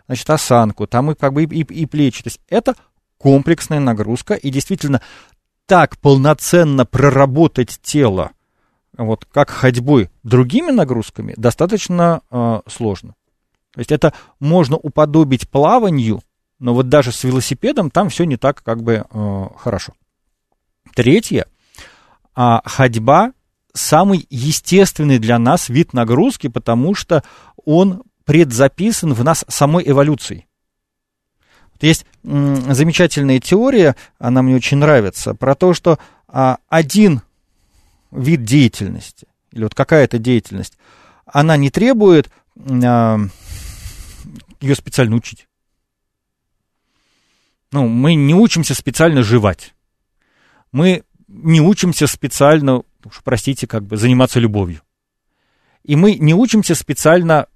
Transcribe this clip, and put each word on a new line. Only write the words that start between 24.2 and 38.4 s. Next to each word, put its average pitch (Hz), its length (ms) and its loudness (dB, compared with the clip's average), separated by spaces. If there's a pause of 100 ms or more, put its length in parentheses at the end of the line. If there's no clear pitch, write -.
естественный 147 880 0
для 117 200 0
нас 131 300 0
вид 143 240 0
нагрузки, 127 540 0
потому 120 480 -2
что - 280 -2 (400)
он 185 400 0 (220)
предзаписан 147 880 0
в 117 100 -2
нас 156 240 -2
самой 151 400 0
эволюцией. 139 600 -2 (1300)
Вот - 100 -18
есть, 151 220 0 (180)
м, 139 500 -2
замечательная 143 680 2
теория, 208 560 2 (220)
она 127 240 0
мне 131 140 2
очень 127 220 0
нравится, 123 560 0
про 131 220 -2
то, 185 180 2
что, 165 260 0 (280)
а, 127 300 -2 (100)
один 165 540 2 (880)
вид 135 320 -2